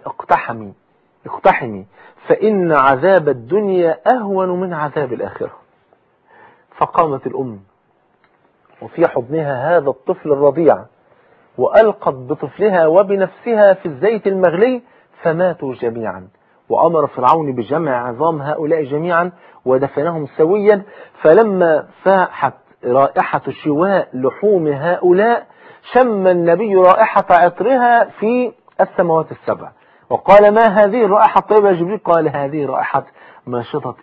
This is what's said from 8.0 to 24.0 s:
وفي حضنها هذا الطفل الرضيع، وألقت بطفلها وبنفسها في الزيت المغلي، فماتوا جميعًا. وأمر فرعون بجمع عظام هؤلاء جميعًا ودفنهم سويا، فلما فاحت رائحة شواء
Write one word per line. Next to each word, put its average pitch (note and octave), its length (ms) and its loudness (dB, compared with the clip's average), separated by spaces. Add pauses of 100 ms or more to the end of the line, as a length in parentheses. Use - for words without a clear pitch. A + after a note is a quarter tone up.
وفي E3 260 -2
حضنها C#3+ 680 -4
هذا C#3 140 0
الطفل E3+ 420 -4
الرضيع، C#3 520 2 (720)
وألقت G3+ 560 2
بطفلها D#3 720 -2
وبنفسها G3 880 2
في F#3 120 -12
الزيت F3+ 400 -4
المغلي، G3 560 0 (400)
فماتوا E3 520 -4
جميعًا. A2 540 -8 (400)
وأمر D3 380 2
فرعون D#3 460 0
بجمع B2+ 560 -4
عظام D3 340 -4
هؤلاء D3+ 420 -4
جميعًا E3+ 480 -4 (320)
ودفنهم C#3+ 600 -2
سويا، G3 560 0 (400)
فلما F3+ 640 2 (160)
فاحت F#3 520 0 (300)
رائحة C#3 580 0 (220)
شواء E3 480 0